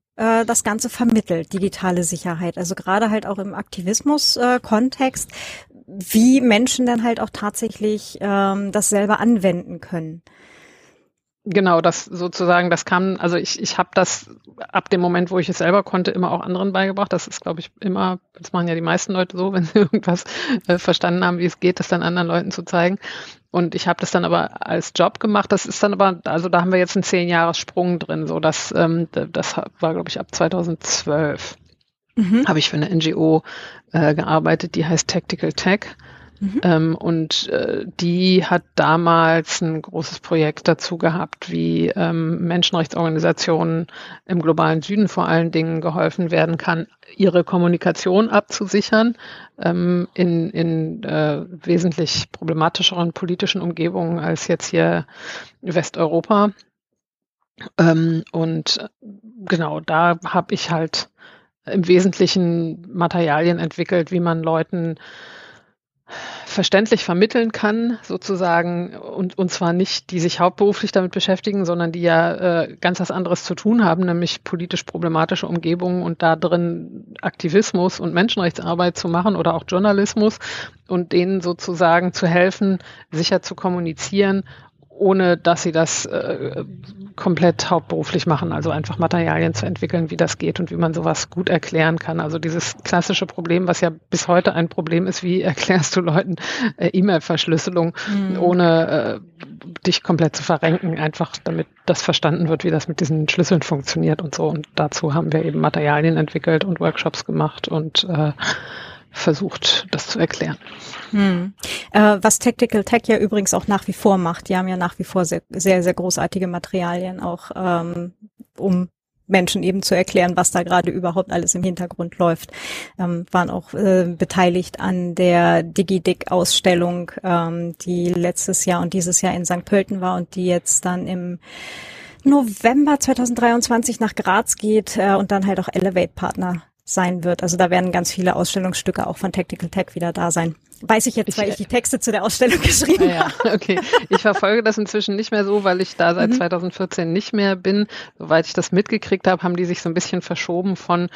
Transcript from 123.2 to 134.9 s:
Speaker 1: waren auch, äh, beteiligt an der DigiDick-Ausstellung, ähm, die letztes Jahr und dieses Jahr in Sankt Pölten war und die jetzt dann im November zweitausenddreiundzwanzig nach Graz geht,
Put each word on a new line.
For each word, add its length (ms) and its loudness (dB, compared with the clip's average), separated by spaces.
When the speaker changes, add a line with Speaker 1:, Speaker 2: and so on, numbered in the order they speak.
Speaker 1:
waren 180 2
auch, 240 -8
äh, 420 2
beteiligt 640 0
an 360 -4
der 480 4
DigiDick-Ausstellung, 1500 0
ähm, 560 -2
die 300 -2
letztes 560 0
Jahr 140 2
und 140 -2
dieses 300 0
Jahr 100 0
in 100 -4
Sankt 220 -4
Pölten 360 0
war 160 0
und 180 -8
die 100 -2
jetzt 400 0
dann 220 -2
im 320 -6
November 760 4
zweitausenddreiundzwanzig 1000 0
nach 140 0
Graz 420 0
geht, 420 0